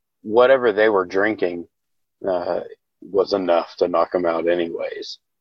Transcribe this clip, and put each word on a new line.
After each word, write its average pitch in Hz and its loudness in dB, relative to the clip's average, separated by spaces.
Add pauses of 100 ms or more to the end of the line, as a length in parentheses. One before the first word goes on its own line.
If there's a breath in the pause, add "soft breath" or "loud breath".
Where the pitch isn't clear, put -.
(220)
whatever 123 4
they 107 4
were 95 2
drinking, 95 -2 (600)
uh, 90 -4 (400)
was 92 0
enough 85 0
to 90 2
knock 85 0
'em 90 -2
out 82 -2
anyways. - -4 (220)